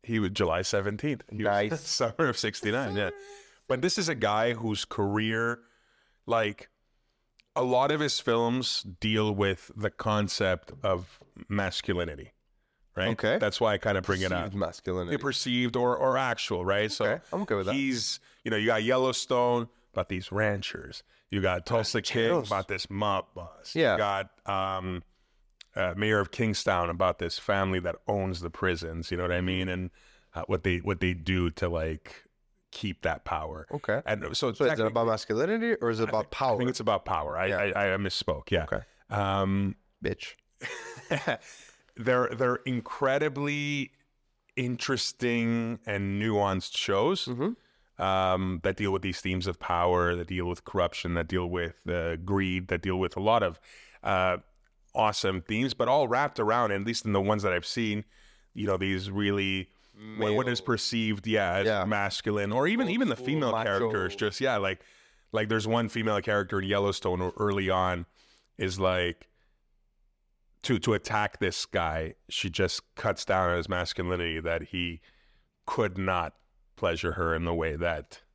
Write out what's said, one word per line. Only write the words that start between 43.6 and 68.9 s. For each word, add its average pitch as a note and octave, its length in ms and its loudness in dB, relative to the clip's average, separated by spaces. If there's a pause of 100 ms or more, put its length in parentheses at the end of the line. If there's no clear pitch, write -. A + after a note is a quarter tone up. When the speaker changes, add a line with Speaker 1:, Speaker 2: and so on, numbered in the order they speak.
Speaker 1:
interesting A#2 1300 0
and G2+ 360 -2
nuanced G2+ 560 0
shows, A#2 480 2
Speaker 2:
Mm-hmm. - 800 -6
Speaker 1:
um, F#2 600 2
that F#2 120 0
deal G2+ 160 0
with F#2+ 100 0
these F#2+ 200 -4
themes F#2 260 -2
of F2+ 120 -4
power, F2 560 2
that F2 120 -6
deal F2+ 180 -4
with F2 200 -6
corruption, F2 480 -2
that E2 140 0
deal F2+ 200 0
with, E2+ 400 -4
uh, E2+ 300 -2
greed, F#2 520 0
that F2 120 0
deal F#2 160 0
with F#2 200 -2
a - 40 -4
lot G#2+ 220 4
of, E2+ 160 -2 (440)
uh, F#2 340 2 (580)
awesome G2+ 460 2
themes, A2+ 320 -2
but A#2+ 140 0
all C3+ 200 4
wrapped B2+ 320 0
around, A2 320 4
at G2 120 0
least A2+ 220 -4
in G#2 80 0
the G2 80 4
ones G#2 220 2
that F#2+ 100 2
I've F2 120 -2
seen, G#2+ 380 -2 (500)
you G#2 140 -4
know, F#2+ 100 2
these F#2+ 320 -2
really, G2 600 0 (480)
what, G#2+ 180 2
what B2 120 2
is A#2+ 140 0
Speaker 2:
Male. - 40 -16
Speaker 1:
perceived, A2 600 0
yeah, G2+ 280 2
as G2 120 2
Speaker 2:
Yeah. G2+ 180 2
Speaker 1:
masculine, G#2 680 0
or C3 160 2
even, A3+ 200 2
Speaker 2:
Old F3+ 60 -2
Speaker 1:
even A#3+ 160 0
the A2+ 60 0
Speaker 2:
school B2+ 100 -12
Speaker 1:
female C#3+ 260 2
Speaker 2:
macho. A2+ 120 0 (260)
Speaker 1:
characters, F#2 260 -2
just, G#2 260 0
yeah, C3 160 2
like, F#2+ 240 0 (500)
like, G#2+ 180 0
there's A2 180 2
one A2+ 220 2
female G#2+ 320 2
character G2+ 400 0
in F#2+ 60 -4
Yellowstone G2 520 2
who F2+ 180 -2
early G2 340 2
on F#2 340 2 (520)
is F#2+ 220 -2
like, F2+ 480 2 (1400)